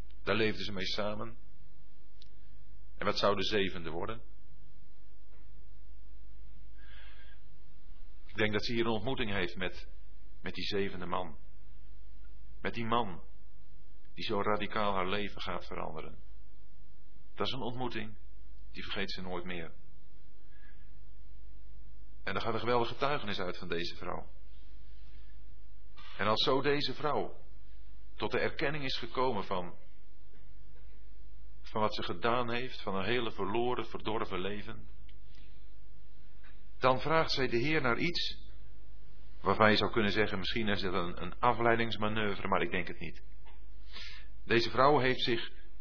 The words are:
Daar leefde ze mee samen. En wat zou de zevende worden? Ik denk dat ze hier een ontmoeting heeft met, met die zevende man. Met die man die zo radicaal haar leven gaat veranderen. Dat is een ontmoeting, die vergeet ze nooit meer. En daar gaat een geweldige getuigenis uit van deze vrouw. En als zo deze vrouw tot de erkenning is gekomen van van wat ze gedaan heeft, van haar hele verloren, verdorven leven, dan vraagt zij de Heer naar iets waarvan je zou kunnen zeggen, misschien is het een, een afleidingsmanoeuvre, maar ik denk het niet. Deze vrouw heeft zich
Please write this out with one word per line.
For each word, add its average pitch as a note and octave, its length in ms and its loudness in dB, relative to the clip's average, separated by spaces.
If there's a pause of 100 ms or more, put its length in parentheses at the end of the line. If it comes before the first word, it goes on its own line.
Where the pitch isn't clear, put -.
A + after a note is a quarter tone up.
(240)
Daar G2 120 2
leefde G#2+ 280 2
ze G2 80 -2
mee F#2+ 140 -2
samen. G#2 520 0 (1600)
En - 80 0
wat G2+ 140 2
zou G2+ 160 4
de G2 80 0
zevende F#2 460 2
worden? G2+ 320 -2 (4000)
Ik - 100 -2
denk G#2 180 2
dat G2+ 120 2
ze A#2+ 80 0
hier A2+ 120 2
een A#2 60 2
ontmoeting A2+ 400 0
heeft F#2 240 0
met, F2+ 320 0 (540)
met F2+ 120 0
die F#2 120 -2
zevende G2 400 0
man. F2+ 320 0 (1200)
Met G2 120 0
die A#2 120 0
man A2+ 380 0 (920)
die E3+ 80 -2
zo G2+ 180 0
radicaal G#2 520 2
haar F#2 140 2
leven G2 340 0
gaat F2+ 240 -2
veranderen. E2+ 520 -2 (1160)
Dat G2+ 120 0
is G2+ 60 0
een C3 80 0
ontmoeting, A2+ 540 0 (560)
die - 120 -2
vergeet G2 280 0
ze F#2+ 100 -2
nooit F2+ 220 0
meer. E2+ 280 0 (2500)
En G2 100 0
daar G2+ 80 2
gaat A2 120 2
een A2 60 2
geweldige A#2+ 340 4
getuigenis A#2+ 460 0
uit F2+ 180 0
van F#2 100 0
deze F2 280 0
vrouw. F2 320 -2 (1900)
En G2 100 2
als A2 160 4
zo C#3 180 4
deze C#3+ 320 2
vrouw B2 420 0 (800)
tot G#2+ 160 0
de B2 80 2
erkenning C#3+ 440 0
is B2+ 140 0
gekomen A#2+ 460 0
van F2+ 320 0 (2000)
van G#2+ 80 4
wat G#2 120 2
ze A#2 80 0
gedaan A#2 480 0
heeft, B2 300 -2
van F#2+ 140 0
haar F#2+ 100 0
hele A#2 260 0
verloren, A2 560 0
verdorven G2+ 520 0
leven, G2+ 480 -2 (1900)
dan B2+ 200 4
vraagt D#3+ 320 2
zij C3 160 2
de A#2 100 2
Heer D3+ 240 2
naar A#2 160 2
iets - 400 0 (1040)
waarvan G#2+ 280 6
je G#2+ 60 6
zou G2+ 160 2
kunnen G#2 200 2
zeggen, G2 280 2
misschien G#2+ 280 0
is G2+ 140 2
het F#2 120 0
een, F2+ 280 -2
een F2+ 180 -2
afleidingsmanoeuvre, A2 1080 2
maar F#2+ 140 2
ik F2+ 100 0
denk F2+ 160 0
het - 120 -2
niet. D#2+ 220 -2 (1200)
Deze A#2 240 4
vrouw C3+ 300 4
heeft B2+ 220 2
zich A#2 300 0 (300)